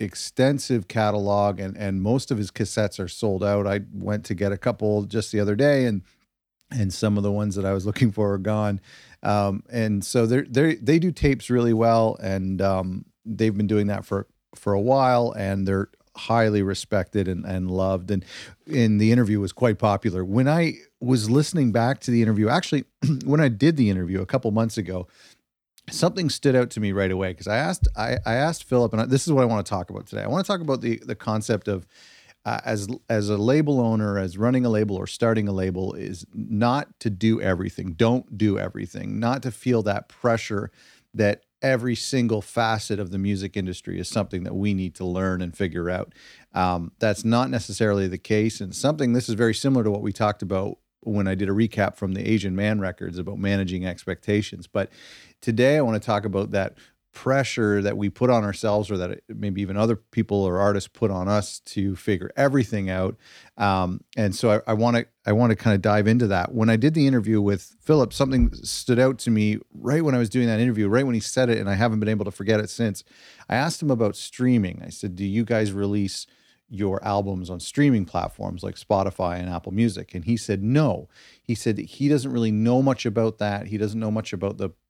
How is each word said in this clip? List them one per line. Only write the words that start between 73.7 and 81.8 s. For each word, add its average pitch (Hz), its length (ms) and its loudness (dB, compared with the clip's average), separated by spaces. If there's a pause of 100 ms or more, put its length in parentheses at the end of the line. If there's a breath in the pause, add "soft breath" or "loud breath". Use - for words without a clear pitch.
him 147 120 0
about 113 240 0
streaming. 117 680 0
I 87 40 -14
said, 90 260 -10
"Do 95 100 -6
you 104 200 -2
guys 110 260 0
release 101 560 -4 (440 soft breath)
your 95 340 -2
albums 98 460 -2
on 87 100 -10
streaming 127 460 2
platforms 90 560 -6
like 95 120 -8
Spotify 95 640 -2
and 90 100 -6
Apple 87 220 -8
Music?" 98 440 -2
And 87 100 -8
he 113 120 0
said, 98 260 -4
"No." 123 460 0 (340 soft breath)
He 117 120 -4
said 110 220 -2
that - 80 -8